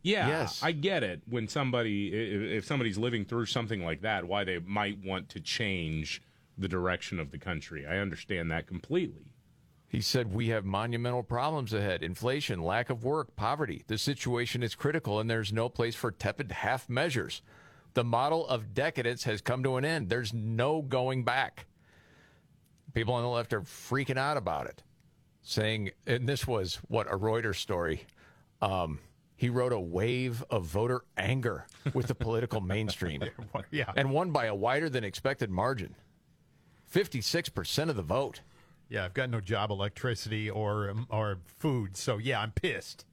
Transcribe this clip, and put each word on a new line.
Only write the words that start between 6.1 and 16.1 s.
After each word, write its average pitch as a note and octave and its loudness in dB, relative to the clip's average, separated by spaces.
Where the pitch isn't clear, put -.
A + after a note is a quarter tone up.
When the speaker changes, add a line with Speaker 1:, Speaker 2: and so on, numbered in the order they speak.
Speaker 1:
the F#2+ -2
direction F2+ -2
of C#2+ -6
the D#2 -12
country. D#2+ -6
I F2+ 0
understand E2+ -2
that E2 -2
completely. - -4
Speaker 2:
He A#2+ -2
said, A2+ 0
"We A2+ 0
have A2 0
monumental A#2 0
problems B2+ -2
ahead. G2+ 2
Inflation, A2+ -2
lack G#2 0
of A#2 -4
work, D3 -2
poverty. A#2 -2
The G#2+ 0
situation B2 0
is A#2 -2
critical, C3+ 0
and A2+ 0
there's A2 0
no A2+ 2
place A#2 0
for A2+ -2